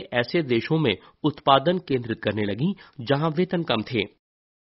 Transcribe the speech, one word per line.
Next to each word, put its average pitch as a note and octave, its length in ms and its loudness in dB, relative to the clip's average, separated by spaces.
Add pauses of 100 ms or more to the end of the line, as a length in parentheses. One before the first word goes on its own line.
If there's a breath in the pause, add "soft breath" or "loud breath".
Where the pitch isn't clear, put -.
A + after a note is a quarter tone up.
(140)
ऐसे B2 280 0
देशों B2 360 0
में B2+ 200 2 (260 soft breath)
उत्पादन C#3+ 540 2
केंद्रित A#2+ 460 -4
करने G#2 200 -2
लगीं, A#2 300 0 (280 soft breath)
जहां C#3+ 300 0
वेतन F3+ 320 -2
कम A2 180 0
थे। G#2 240 -2 (580)